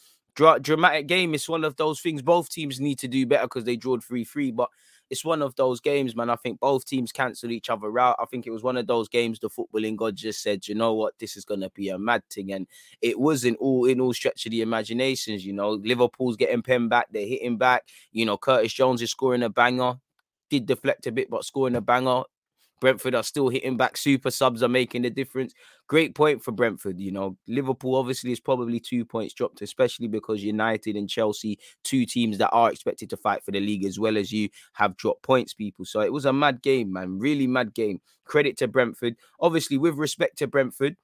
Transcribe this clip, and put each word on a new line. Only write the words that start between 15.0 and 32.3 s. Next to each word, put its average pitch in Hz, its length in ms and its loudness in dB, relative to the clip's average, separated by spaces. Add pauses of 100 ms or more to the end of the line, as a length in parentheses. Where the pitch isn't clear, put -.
you 98 60 -6
know. 101 220 -2
Liverpool's 120 640 0
getting 120 260 2
pen 123 240 2
back, 120 240 2
they're 104 160 -6
hitting 120 300 -4
back. 127 320 4 (240)
You 113 120 0
know, 101 120 0
Curtis 117 360 2
Jones 127 280 2
is 117 100 -4
scoring 123 320 0
a 113 60 -2
banger. 123 500 2 (500)
Did 131 160 0
deflect - 420 0
a 120 40 -4
bit, 113 180 -2
but 110 140 -4
scoring 131 320 0
a 117 60 0
banger. 127 420 2 (580)
Brentford 131 340 2
are 110 80 2
still 139 240 0
hitting 127 300 0
back. 123 180 2
Super 135 360 2
subs 123 320 2
are 123 40 4
making 123 380 0
a 120 40 0
difference. 131 440 -6 (340)
Great 156 280 4
point 147 280 4
for 123 80 -6
Brentford, 101 480 -2
you 98 120 -6
know. 98 260 -6 (100)
Liverpool, 131 480 -2
obviously, 127 360 -2
is 113 80 -4
probably 120 400 -2
two 120 260 -4
points 113 280 -6
dropped, - 280 -6
especially 120 460 0
because 104 360 -4
United 107 520 -2
and 101 120 -6
Chelsea, 107 520 -2 (240)
two 127 220 2
teams 110 340 0